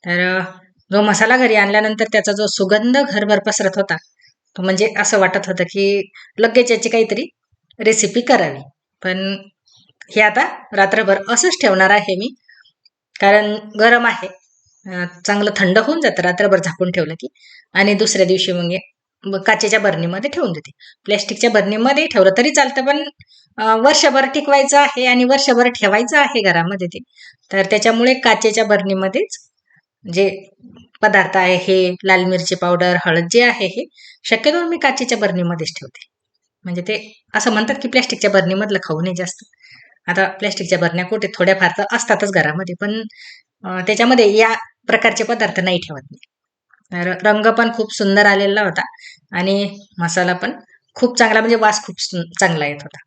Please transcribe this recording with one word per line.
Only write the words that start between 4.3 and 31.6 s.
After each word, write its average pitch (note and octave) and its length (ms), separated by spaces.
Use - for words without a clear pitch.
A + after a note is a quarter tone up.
तो F#3 60
म्हणजे F#3+ 340
असं G3+ 220
वाटत F#3+ 280
होतं F3+ 160
की G3 460
लगेच A#3 340
याची A3+ 180
काहीतरी A3+ 360
रेसिपी A3 420
करावी. F3 380
पण F#3+ 340
हे G#3+ 60
आता G#3+ 420
रात्रभर G3 440
असंच D4 320
ठेवणार F#3+ 280
आहे G#3 260
मी, G#3 180
कारण G#3 360
गरम A#3 280
आहे. G3 200
अ, F3+ 120
चांगलं G#3 320
थंड F#3+ 200
होऊन D4+ 240
जातं G#3+ 200
रात्रभर F3+ 380
झाकून F3 320
ठेवलं E3 220
की. - 140
आणि G3+ 200
दुसऱ्या G3 320
दिवशी F#3 260
मग F3 200
हे - 220
ब-, G3 120
काचेच्या G#3+ 420
बरणीमध्ये F#3 500
ठेवून C#4+ 220
देते. D3+ 200
प्लॅस्टिकच्या G#3 440
बरणीमध्ये A3 580
ठेवलं F#3+ 300
तरी C4+ 140
चालतं, C4+ 340
पण, D4 180
अ, A3 180
वर्षभर C4+ 500
टिकवायचं C#4 540
आहे C#4 260
आणि B3 180
वर्षभर B3+ 460
ठेवायचं A#3+ 480
आहे C#4 240
घरामध्ये F3 460
ते. G3 120
तर G3 140
त्याच्यामुळे A3+ 480
काचेच्या A3 520
बरणीमध्येच F#3+ 720
जे F#3+ 360
पदार्थ G3 360
आहे, F#3 180
हे F#3 480